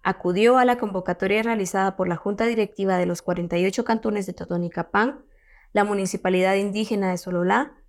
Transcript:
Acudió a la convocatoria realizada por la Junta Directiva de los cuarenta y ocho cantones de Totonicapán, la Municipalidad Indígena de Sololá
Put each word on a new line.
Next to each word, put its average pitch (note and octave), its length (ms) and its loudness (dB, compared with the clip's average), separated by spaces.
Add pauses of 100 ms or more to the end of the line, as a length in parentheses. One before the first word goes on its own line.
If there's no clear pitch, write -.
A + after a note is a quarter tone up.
Acudió G3 560 4
a B3 60 6
la B3 140 2
convocatoria F#3+ 640 -2
realizada G3 540 -2
por F#3 120 -2
la E3+ 80 -2
Junta G3+ 300 -4
Directiva G3+ 500 0
de F3+ 100 0
los F3 160 -4
cuarenta F3 360 -2
y F#3 80 2
ocho G#3+ 180 -2
cantones G#3+ 420 -2
de F3+ 80 -10
Totonicapán, F3 920 -2 (480)
la G#3 100 4
Municipalidad F#3+ 720 0
Indígena G3+ 560 -2
de F3+ 80 -2
Sololá F#3 560 0 (140)